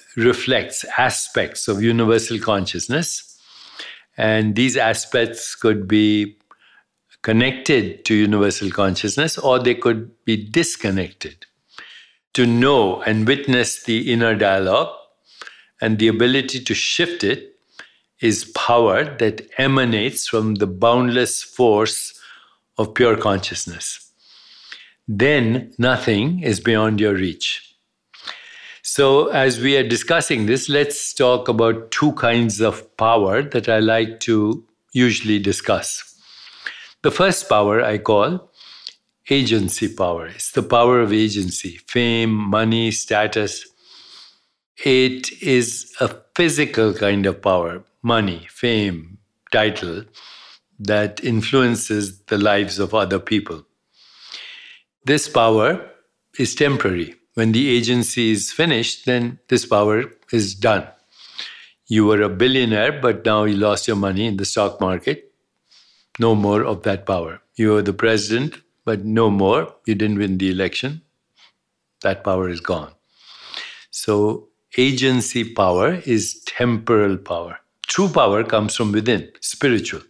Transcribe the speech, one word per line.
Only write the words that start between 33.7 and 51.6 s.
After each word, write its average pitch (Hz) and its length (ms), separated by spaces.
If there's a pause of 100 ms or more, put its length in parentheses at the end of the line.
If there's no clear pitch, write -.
like 113 420
to 110 420 (300)
usually 110 460
discuss. - 680 (920)
The 147 80
first 185 400
power 107 340
I 107 140
call 113 540 (800)
agency 110 600
power. 85 360
It's - 240
the 123 100
power 120 400
of 107 100
agency, 101 760
fame, 117 420
money, 110 600
status. 107 760 (1160)
It 127 480 (100)
is - 580
a 113 160 (200)
physical 143 580
kind 101 320
of 95 160
power, 90 420 (200)
money, 101 460
fame, 98 680 (340)
title, 104 540 (760)
that 104 440
influences 110 1000